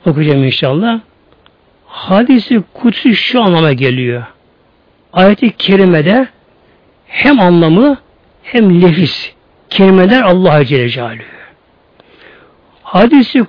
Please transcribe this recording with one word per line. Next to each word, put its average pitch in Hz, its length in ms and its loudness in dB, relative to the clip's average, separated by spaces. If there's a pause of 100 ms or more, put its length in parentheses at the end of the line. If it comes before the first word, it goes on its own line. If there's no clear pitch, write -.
okuyacağım 147 380 0
inşallah. 160 560 -4 (840)
Hadisi 233 760 0 (120)
kutsi 233 420 -2
şu - 260 -4
anlama 165 300 0
geliyor. 123 500 -4 (920)
Ayet-i 196 380 2
kerimede 190 800 0 (800)
hem 277 340 0
anlamı 180 580 2 (440)
hem 185 400 0
lefis 170 500 -2 (380)
kelimeler 190 520 2
Allah 180 420 2
Celle 123 240 -2
Celaluhu. 117 340 -10 (1600)
Hadisi 233 640 2